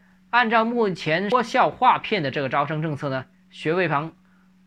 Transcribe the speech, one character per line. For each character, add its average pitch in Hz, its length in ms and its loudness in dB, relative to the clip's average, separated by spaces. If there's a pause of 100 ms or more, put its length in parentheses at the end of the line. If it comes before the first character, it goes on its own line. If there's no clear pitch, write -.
(280)
按 233 220 2
照 226 160 4
目 233 240 0
前 170 400 -2
多 240 120 2
校 233 280 2
划 220 280 4
片 196 240 -4
的 135 80 -2
这 143 120 -4
个 131 80 -2
招 147 160 0
生 156 160 -4
政 156 140 -4
策 147 120 -6
呢， 131 160 -4 (240)
学 - 240 -4
位 180 160 0
房 156 240 -2 (540)